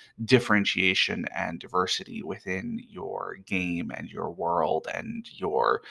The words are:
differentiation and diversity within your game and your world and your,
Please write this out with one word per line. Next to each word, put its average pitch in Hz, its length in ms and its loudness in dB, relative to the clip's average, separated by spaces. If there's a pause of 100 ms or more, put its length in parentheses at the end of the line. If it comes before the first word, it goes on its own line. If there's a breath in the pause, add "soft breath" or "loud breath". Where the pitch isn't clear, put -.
(240 soft breath)
differentiation 95 1040 4 (100)
and 87 240 -2
diversity 90 640 -2
within 92 640 -4
your 92 580 -8
game 87 500 -2
and 87 140 -10
your 85 220 -4
world 85 640 2
and - 400 -6
your, 60 580 2